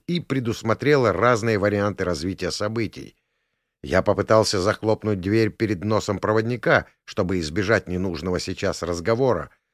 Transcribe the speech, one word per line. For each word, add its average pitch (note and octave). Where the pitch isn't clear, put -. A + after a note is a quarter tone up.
и F3
предусмотрела A#2
разные A2
варианты G2+
развития F2
событий. G#2+
Я D#2+
попытался G2+
захлопнуть G#2
дверь G#2
перед F#2+
носом G#2
проводника, A2+
чтобы F#2
избежать F2+
ненужного F2+
сейчас F#2
разговора. F2